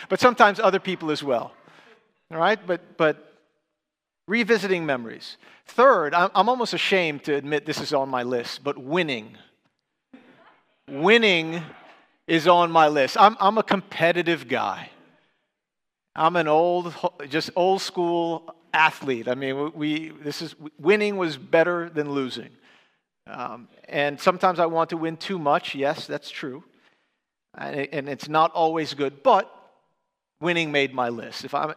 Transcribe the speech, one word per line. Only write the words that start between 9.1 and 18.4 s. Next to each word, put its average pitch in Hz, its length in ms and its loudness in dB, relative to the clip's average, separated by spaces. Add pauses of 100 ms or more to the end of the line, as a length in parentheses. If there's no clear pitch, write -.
Winning 170 720 2 (640)
is 165 220 0
on 175 240 6
my 160 160 6
list. 147 320 0
I'm, 214 200 6
I'm 208 200 2
a 196 40 2
competitive 170 840 -2
guy. 104 420 -4 (1300)
I'm 160 220 2
an 160 100 0
old, 175 440 2 (380)
just 151 260 -4
old 185 260 2
school 170 720 -4 (180)